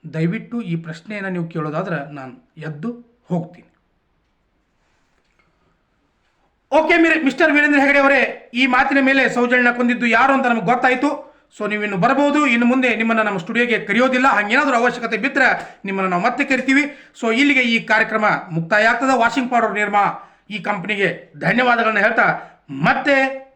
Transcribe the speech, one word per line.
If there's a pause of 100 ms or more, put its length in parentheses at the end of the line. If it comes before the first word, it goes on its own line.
(140)
ದಯವಿಟ್ಟು
ಈ
ಪ್ರಶ್ನೆಯನ್ನ
ನೀವು
ಕೇಳೋದಾದ್ರೆ
ನಾನು
ಎದ್ದು
ಹೋಗ್ತೀನಿ. (3000)
ಓಕೆ,
ಮಿ-,
ಮಿಸ್ಟರ್
ವೀರೇಂದ್ರ
ಹೆಗಡೆ
ಅವರೇ,
ಈ
ಮಾತಿನ
ಮೇಲೆ
ಸೌಜನ್ಯನ
ಕೊಂದಿದ್ದು
ಯಾರು
ಅಂತ
ನಮಗೆ
ಗೊತ್ತಾಯ್ತು. (260)
So
ನೀವಿನ್ನು
ಬರ್ಬೋದು.
ಇನ್ನು
ಮುಂದೆ
ನಿಮ್ಮನ್ನ
ನಮ್ಮ
ಸ್ಟುಡಿಯೋಗೆ
ಕರೆಯೋದಿಲ್ಲ.
ಹಂಗೇನಾದ್ರೂ
ಅವಶ್ಯಕತೆ
ಬಿದ್ರೆ
ನಿಮ್ಮನ್ನ
ನಾವು
ಮತ್ತೆ
ಕರಿತೀವಿ. (240)
So
ಇಲ್ಲಿಗೆ
ಈ
ಕಾರ್ಯಕ್ರಮ (260)
ಮುಕ್ತಾಯ
ಆಗ್ತದೆ.
ವಾಷಿಂಗ್
ಪೌಡರ್
ನಿರ್ಮಾ (180)
ಈ
ಕಂಪನಿಗೆ
ಧನ್ಯವಾದಗಳನ್ನ
ಹೇಳ್ತಾ (300)
ಮತ್ತೆ (140)